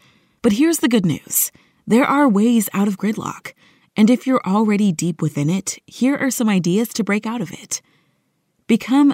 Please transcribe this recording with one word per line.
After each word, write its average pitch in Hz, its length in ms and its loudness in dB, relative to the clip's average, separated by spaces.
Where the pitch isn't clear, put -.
But 220 120 2
here's 311 260 2
the 285 100 0
good 220 160 2
news. - 460 -4
There 240 180 2
are 285 240 2
ways 220 460 2
out 196 140 0
of 196 100 -4
gridlock. - 560 -8
And 214 140 4
if 247 160 2
you're 262 180 0
already 208 480 0
deep 160 300 -4
within 151 260 -2
it, 185 380 -4
here 262 320 -2
are 269 140 -2
some 226 180 -2
ideas 185 400 0
to - 140 -6
break 208 240 -4
out 240 120 -8
of 185 120 -8
it. - 320 -12
Become 269 480 2